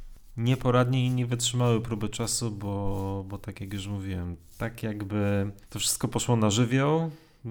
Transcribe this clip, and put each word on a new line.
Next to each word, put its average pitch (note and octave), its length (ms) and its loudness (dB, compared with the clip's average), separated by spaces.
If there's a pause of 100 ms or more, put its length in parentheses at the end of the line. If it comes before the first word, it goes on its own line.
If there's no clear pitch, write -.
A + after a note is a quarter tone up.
(380)
Nieporadnie B2+ 680 4
i B2+ 40 2
nie B2+ 160 0
wytrzymały A#2+ 560 2
próby G#2+ 280 -2
czasu, A#2 420 -2
bo, G2 800 -2
bo G2+ 80 -8
tak - 240 -12
jak G2 120 -8
już G2 140 -6
mówiłem, F#2+ 480 -4 (220)
tak A2+ 260 -6
jakby G2+ 680 0 (180)
to G#2+ 100 -8
wszystko - 280 0
poszło A#2+ 280 2
na G#2+ 140 4
żywioł. C3+ 640 2 (340)
W A#2 60 -8